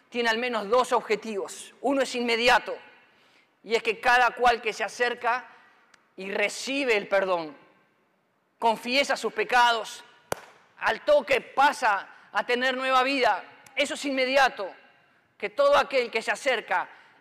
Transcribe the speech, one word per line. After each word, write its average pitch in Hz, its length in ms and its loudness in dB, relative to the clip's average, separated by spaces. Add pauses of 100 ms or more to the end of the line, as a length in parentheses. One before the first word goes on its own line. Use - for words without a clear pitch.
tiene 233 200 -2
al 220 80 0
menos 226 320 -4
dos 240 220 4
objetivos. 214 920 -4
Uno 277 220 2
es - 100 -6
inmediato, 233 640 2 (840)
y - 120 -6
es 208 60 0
que 226 180 -4
cada 247 320 4
cual 240 300 2
que 214 120 -4
se 220 100 -6
acerca 240 640 -4 (680)
y 190 140 -12
recibe 240 680 -2
el 202 120 -2
perdón, 180 500 -2 (1000)
confiesa 240 580 0
sus 220 160 -6
pecados, 233 720 0 (720)
al 208 240 -4
toque 269 400 2
pasa 233 640 0 (240)
a 208 140 -4
tener 254 300 0
nueva 262 280 2
vida. 240 400 2 (320)
Eso 285 200 -2
es - 100 -8
inmediato, 262 640 0 (680)
que 202 120 -6
todo 277 280 4
aquel 247 340 0
que 226 100 -2
se - 80 -8
acerca 202 580 -2 (340)